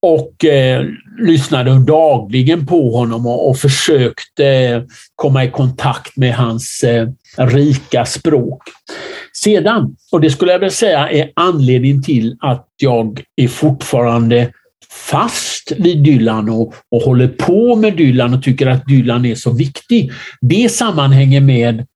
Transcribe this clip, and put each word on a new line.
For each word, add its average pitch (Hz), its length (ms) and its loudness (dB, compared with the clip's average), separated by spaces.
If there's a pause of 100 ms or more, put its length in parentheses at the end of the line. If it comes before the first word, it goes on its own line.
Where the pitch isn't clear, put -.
Och, 160 420 0
eh, 135 400 2 (340)
lyssnade 135 600 2
dagligen 135 880 2
på 131 300 0
honom 117 300 -2
och, 123 240 -2
och 131 80 -2
försökte 131 1200 0 (320)
komma 135 300 0
i 127 60 -4
kontakt - 680 -4
med 127 180 0
hans, 117 500 -4
eh, 117 240 0 (280)
rika 131 680 0
språk. 139 580 -2 (680)
Sedan, 202 640 0 (160)
och 170 80 2
det 156 100 4
skulle 180 220 0
jag 180 60 2
vilja 190 120 -2
säga 165 400 0
är 147 260 -2
anledningen 139 680 0
till 120 380 -2
att 131 360 -4
jag 117 460 -2 (140)
är 123 120 2
fortfarande 120 1040 0 (580)
fast - 680 -4
vid 170 260 2
Dylan 110 460 2
och, 113 260 -4 (160)
och 117 100 0
håller 127 280 2
på 226 480 0
med 214 200 0
Dylan 127 380 2
och 127 80 -2
tycker 135 240 0
att 131 200 0
Dylan 123 380 2
är 117 100 -2
så - 180 -4
viktig. 139 600 -2 (280)
Det 190 280 2
sammanhänger 139 720 2
med 120 560 2